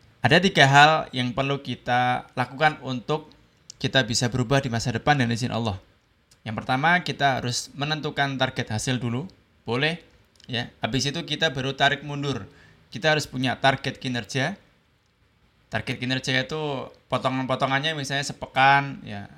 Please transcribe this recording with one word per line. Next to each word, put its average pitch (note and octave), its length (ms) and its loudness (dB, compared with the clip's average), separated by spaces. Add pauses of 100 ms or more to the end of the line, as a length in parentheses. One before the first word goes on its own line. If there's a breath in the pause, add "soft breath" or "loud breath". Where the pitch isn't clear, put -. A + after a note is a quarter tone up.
(260)
Ada D3+ 160 6
tiga F3 240 6
hal C#3+ 260 10 (220)
yang B2 160 -2
perlu C#3 320 -2
kita B2 720 -2
lakukan C3+ 480 -2
untuk C3 480 -4 (480)
kita C3+ 320 2
bisa A#2+ 240 0
berubah B2+ 320 0
di A#2 80 -4
masa A#2 160 -4
depan C3+ 320 2
dengan A#2 160 0
izin G#2+ 160 -4
Allah. A2 240 -4 (640)
Yang A2 240 -8
pertama, D3+ 400 2
kita C3+ 320 0
harus B2 400 -6
menentukan C#3+ 640 -4
target B2+ 320 -2
hasil B2 240 -2
dulu. B2 320 -6 (400)
Boleh, D3 320 -2 (480)
ya. - 320 -6
Habis C3 320 -2
itu E3 80 -6
kita D3+ 320 -2
baru C3+ 240 -6
tarik C#3 240 2
mundur. C#3+ 480 -6 (400 soft breath)
Kita D#3 240 0
harus D3 160 -2
punya B2+ 320 -2
target C3+ 400 0
kinerja. C3 560 -4 (1120)
Target A2+ 320 -6
kinerja C3 400 0
itu D3 480 -6 (160)
potongan-potongannya C3 880 0
misalnya C#3+ 320 -4
sepekan, C#3 800 2
ya, G2+ 320 -12